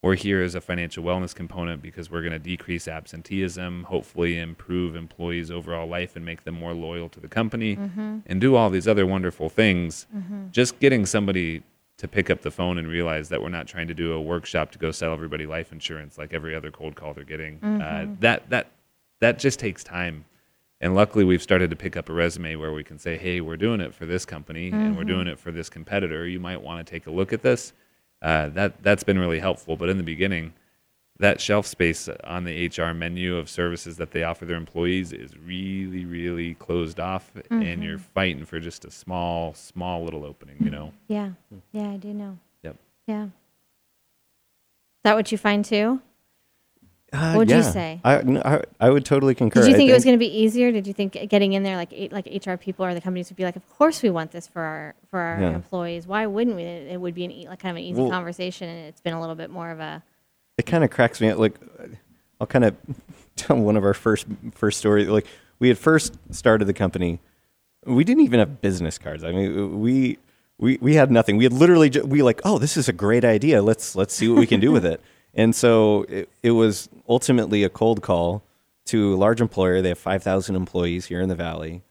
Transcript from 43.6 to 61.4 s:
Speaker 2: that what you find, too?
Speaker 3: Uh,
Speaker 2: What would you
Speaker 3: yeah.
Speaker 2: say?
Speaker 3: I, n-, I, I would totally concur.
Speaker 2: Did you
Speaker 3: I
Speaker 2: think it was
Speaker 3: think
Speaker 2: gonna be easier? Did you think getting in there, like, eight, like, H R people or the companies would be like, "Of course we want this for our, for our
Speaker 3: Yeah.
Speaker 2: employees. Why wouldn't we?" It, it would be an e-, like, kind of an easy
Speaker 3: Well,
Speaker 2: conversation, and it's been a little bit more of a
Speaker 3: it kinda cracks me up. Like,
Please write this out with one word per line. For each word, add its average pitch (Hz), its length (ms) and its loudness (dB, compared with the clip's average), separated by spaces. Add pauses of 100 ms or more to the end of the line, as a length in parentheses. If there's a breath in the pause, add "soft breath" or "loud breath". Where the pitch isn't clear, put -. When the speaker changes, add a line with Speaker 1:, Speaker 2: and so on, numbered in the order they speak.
Speaker 2:
that 208 120 6
what 220 160 -2
you 214 60 -4
find, 208 260 0
too? 226 360 0 (1120)
Speaker 3:
Uh, 160 200 -2
Speaker 2:
What 208 80 4
would 226 100 6
you 240 60 8
Speaker 3:
yeah. 233 140 8
Speaker 2:
say? 170 340 -4
Speaker 3:
I, 135 140 6
n-, 127 260 2
I, 143 180 2 (180)
I 117 100 8
would 139 140 4
totally 135 300 4
concur. 113 260 4
Speaker 2:
Did - 80 10
you 269 60 10
Speaker 3:
I - 20 8
Speaker 2:
think 269 140 8
it - 20 10
was 247 120 8
Speaker 3:
think 254 80 8
Speaker 2:
gonna 240 60 8
be 214 200 0
easier? 233 340 4
Did 202 140 -2
you 196 80 -8
think 196 180 -4 (160)
getting 202 240 4
in 196 100 0
there, 190 140 -2
like, 170 160 -8
eight, - 200 -12
like, 196 140 -8
H - 220 -10
R 180 80 -4
people 190 300 -6
or 180 80 -4
the 170 80 -6
companies 180 260 -6
would 180 80 -20
be 185 80 -4
like, 175 120 -4
"Of - 200 -18
course 311 260 2
we 233 80 4
want 160 200 -4
this 170 160 -18
for 170 160 -10
our, 156 320 -10 (160)
for 190 80 -4
our 170 220 -4
Speaker 3:
Yeah. - 140 0
Speaker 2:
employees. 170 520 -8
Why 208 200 -2
wouldn't 214 300 -2
we?" 170 60 -8
It, 170 300 -12
it 180 80 -8
would 175 140 -6
be 175 120 -8
an 180 40 -10
e-, 170 180 -18
like, 180 100 -18
kind 180 180 -8
of - 60 -
an - 40 -
easy 180 140 -4
Speaker 3:
Well, 254 100 2
Speaker 2:
conversation, 180 580 -6
and 165 180 -14
it's 156 160 -20
been 170 120 -4
a 165 60 -6
little 165 140 -8
bit 165 160 -14
more 170 200 -12
of 160 100 -14
a 156 220 -12 (560)
Speaker 3:
it - 80 -2
kinda 165 200 4
cracks - 340 2
me 110 100 4
up. 101 80 -2
Like, 110 160 2 (840)